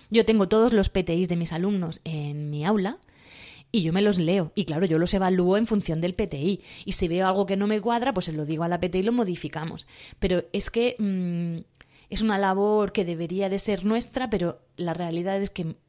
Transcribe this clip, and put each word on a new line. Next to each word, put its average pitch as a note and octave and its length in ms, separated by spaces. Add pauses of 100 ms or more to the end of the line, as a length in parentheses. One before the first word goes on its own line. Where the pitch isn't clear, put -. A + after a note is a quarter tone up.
(100)
Yo G#3+ 140
tengo G#3+ 240
todos A3 240
los G3+ 160
P F#3 160
T F3 100
Is F3 140
de F3 80
mis E3+ 160
alumnos F3 500
en D3 480
mi D3 140
aula G#3 340 (720)
y A3 120
yo D#3+ 100
me F3+ 100
los G#3 160
leo. E3+ 380
Y G3 80
claro, D#3+ 220
yo D#3+ 120
los E3+ 160
evalúo F#3 420
en A3+ 120
función E3 320
del F3 160
P G#3+ 100
T D3+ 120
I. F3+ 220 (240)
Y G3+ 80
si F#3+ 140
veo F3+ 220
algo G3 180
que G3 100
no G3+ 120
me G#3+ 120
cuadra, A#3 320
pues F#3 140
se E3 60
lo D3+ 140
digo D#3+ 180
a E3+ 40
la F3 120
P F3+ 80
T F3 100
I F#3 40
y - 20
lo A3+ 80
modificamos. E3 720 (320)
Pero F3+ 340
es - 180
que, A#3+ 280
mm, F3 800 (320)
es - 140
una G#3+ 160
labor G3+ 540
que G#3 120
debería E3+ 440
de G3 100
ser F#3+ 260
nuestra, A#3 460
pero F3 300 (160)
la E3+ 180
realidad F3 480
es G3+ 80
que E3 240 (140)